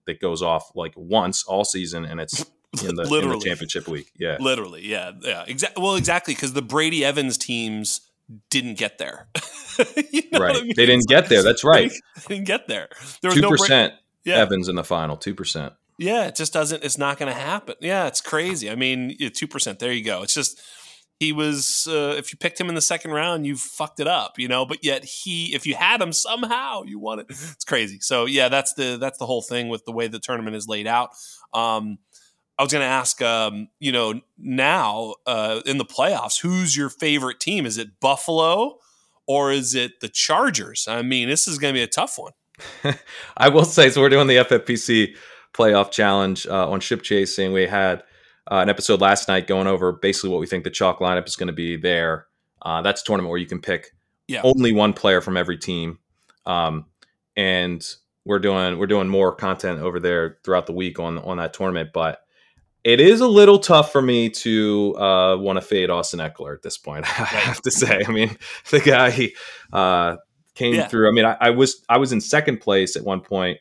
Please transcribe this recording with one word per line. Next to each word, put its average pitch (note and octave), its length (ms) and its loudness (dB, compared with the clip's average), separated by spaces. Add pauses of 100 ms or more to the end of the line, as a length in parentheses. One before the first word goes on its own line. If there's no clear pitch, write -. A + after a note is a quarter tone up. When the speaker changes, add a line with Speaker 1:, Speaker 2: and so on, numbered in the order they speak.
Speaker 1:
that E2 120 -10
goes E2+ 240 -6
off, E2 320 -2
like, E2 220 -10
once F#2 480 -2
all F#2+ 200 -2
season, E2+ 420 -8
and E2 140 -10
it's - 200 -8
Speaker 2:
<laughs> - 420 -14
Speaker 1:
in G2 40 -8
the, - 20 -8
in F2 80 -6
the E2+ 140 -4
Speaker 2:
Literally. C3+ 360 -2
Speaker 1:
championship E2 400 -8
week. D2+ 320 -12
Yeah. D#2+ 220 -6
Speaker 2:
Literally, G2+ 460 -6
yeah, F#2 240 -8 (100)
yeah. F2 260 -8
Exa-, C3+ 320 -6
well, F#3+ 180 0
exactly, E3+ 380 -2
'cause C3 200 -6
the C#3 80 -4
Brady D3+ 420 -2
Evans C#3 320 -2
teams A2 640 -6 (500)
didn't B2 280 -4
get G#2+ 200 -6
there. - 360 -14
<laughs> - 40 -6 (720)
You D#4 120 -4 (100)
know E4 60 2
Speaker 1:
Right. G3 160 0
Speaker 2:
what - 80 -2
I - 20 -8
mean? A#3+ 100 -6
Speaker 1:
They A#2+ 120 4
didn't B2 160 6
Speaker 2:
It's G#2+ 100 -2
like, C#3+ 120 8
Speaker 1:
get - 40 -8
there. G#2 140 6
That's A2+ 200 2
right. D3+ 300 6 (140)
Speaker 2:
<laughs> - 220 -20
they G#3 80 -6
didn't G3 100 -8
get G3 200 -2
there. G#2 220 -8 (320)
There F#3 100 0
was D#3 80 4
no G3+ 120 6
Bra- D3+ 80 4
Speaker 1:
Two - 40 2
percent C3 320 4 (300)
Speaker 2:
Yeah. A2+ 120 0
Speaker 1:
Evans F#2+ 340 2
in F2+ 60 -2
the E2+ 80 -4
final. D#2+ 340 -4
Two G2+ 160 -10
percent. D#2 400 -8 (240)
Speaker 2:
Yeah, G3+ 260 -2
it - 100 -8
just D#3 200 -6
doesn't, D#3 280 -2
it's C#3 140 -4
not C#3+ 220 -2
gonna C3+ 160 -6
happen. C#3+ 480 -8
Yeah, F3+ 240 -2
it's - 160 -6
crazy. D#3 480 -4
I A2+ 40 -8
mean, B2+ 440 -4
yeah, C#3 100 -6
two D3+ 180 -10
percent. A2+ 340 -6
There B2 120 -4
you A#2 100 -4
go. G2 200 -6
It's G2+ 100 -4
just, - 260 -4 (640)
he D#3 120 -2
was, D3+ 580 -2
uh, D3 260 -2
if - 160 -10
you - 60 -18
picked - 200 -6
him F3+ 120 -6
in E3+ 40 -4
the E3 60 -4
second E3 300 -2
round, D#3 360 -4
you C#3+ 100 -4
fucked - 440 -10
it C#3+ 60 -4
up, C#3+ 320 -2
you B2 100 -6
know? B2+ 160 0
But C3+ 180 -10
yet C3+ 220 -2
he, E3+ 500 -8
if C3+ 120 -6
you C3+ 80 -2
had G#3+ 260 0
him F3 140 -4
somehow, A#3+ 680 -6
you G3+ 140 -14
won G#2+ 200 -8
it. - 100 -16
It's D3 380 -14
crazy. G#2+ 340 -4
So, B2 240 -2
yeah, C3 240 2
that's C3+ 260 -2
the, B2+ 240 -4
that's C3 200 -6
the B2+ 80 -8
whole A#2+ 160 -4
thing A#2+ 260 -6
with A2+ 160 -8
the A#2+ 80 -12
way A#2 160 -4
the A2 100 -10
tournament A2 380 -8
is G#2 120 -12
laid G#2+ 180 -6
out. A#2+ 240 0 (420)
Um, A2 460 -2 (600)
I C3+ 40 0
was C#3 100 -2
gonna C#3 140 0
ask, C3 340 -2
um, A2 480 -2 (100)
you C#3 140 -4
know, A#2 300 -2 (160)
now, B2+ 800 -2 (100)
uh, A2 400 -2
in C3+ 100 -2
the B2+ 80 -2
playoffs, C3 560 -2
who's F3+ 380 -2
your C#3+ 100 -2
favorite C#3 520 -4
team? E3+ 260 -4
Is G#2+ 100 -6
it A2 240 -12
Buffalo E3 760 0 (500)
or C#3 220 2
is C3+ 240 -2
it B2 260 -4
the G#2+ 80 -8
Chargers? D#3 800 -2
I A2+ 160 -4
mean, B2 260 -2
this D3+ 200 0
is D3+ 100 -6
gonna C#3 140 -2
be B2+ 100 0
a A2+ 60 -4
tough - 300 -4
one. - 140 -14 (520)
Speaker 1:
<laughs> - 520 -8
I C3+ 120 6
will D#3 160 6
say, D3+ 260 6
so C#3 100 2
we're C3+ 80 8
doing C#3 200 6
the B2+ 100 8
F B2 140 4
F A#2 140 4
P A#2+ 100 -2
C A2 400 2 (360)
playoff G2+ 380 4
challenge, G2 560 2
uh, F#2 240 0
on F#2+ 100 -2
Ship A2 220 -4
Chasing. G2 500 0
We F#2+ 140 2
had, F#2+ 360 0 (480)
uh, G2 60 0
an F#2 120 4
episode G2+ 320 2
last G2 260 4
night F#2 220 0
going F#2+ 180 2
over F#2 260 2
basically F#2+ 380 -2
what F2+ 80 0
we D#2+ 80 -4
think F2+ 180 -6
the F2+ 60 -8
chalk F#2 300 0
lineup F2+ 260 0
is - 80 -10
gonna F2 180 -6
be E2+ 240 -6
there. E2 500 -2 (360)
Uh, E2 200 -4
that's G2 200 -2
a - 20 -10
tournament F#2 260 -2
where F2 100 -2
you F2 60 -8
can F2 140 -10
pick F2+ 300 -6 (380)
Speaker 2:
Yeah. B2 160 -6
Speaker 1:
only B2+ 280 4
one G#2 200 4
player F#2+ 280 2
from F#2 160 -4
every F2 220 -2
team. E2+ 400 -8 (480)
Um, E2 400 -2 (500)
and F2+ 480 -2 (400)
we're G2+ 140 2
doing, F#2 400 0
we're G2 80 -2
doing G2 220 2
more F#2+ 260 2
content F#2 460 -4
over F2 180 -4
there E2+ 460 -2
throughout F2+ 220 0
the E2+ 60 -8
week F2+ 280 -6
on, E2+ 180 -6
on F2+ 200 -8
that E2 160 -6
tournament. F2 380 -4
But D#2+ 280 -4 (640)
it A#2+ 160 8
is G#3+ 200 10
a B3+ 60 4
little G3+ 320 10
tough D3+ 320 6
for C#3 120 4
me A#2+ 280 2
to, G#2 640 2
uh, F#2+ 420 4
wanna F#2+ 240 -2
fade F#2 280 0
Austin F2 300 -2
Eckler D#2 340 -10
at - 80 -18
this D#2+ 160 -10
point, D2+ 260 -10
<laughs> - 140 -4
I A2+ 40 -4
Speaker 2:
Right. A2 60 -4
Speaker 1:
have G#2+ 340 -2
to B2 80 0
say. A2 360 2
I A#2 60 -2
mean, A2 240 0 (160)
<laughs> - 180 -18
the D3 100 6
guy, B2+ 520 4 (400)
uh, F2 440 2 (380)
came A#2+ 200 0
Speaker 2:
Yeah. B2+ 140 0
Speaker 1:
through. A2 200 4
I G#2+ 40 4
mean, A2+ 120 6
I, A2 160 4
I A#2+ 100 6
was, C3 380 2
I A#2+ 100 4
was C3 140 0
in G#2+ 80 0
second D3+ 400 0
place G2 360 2
at - 80 -8
one F#2 160 -2
point, F#2 400 -4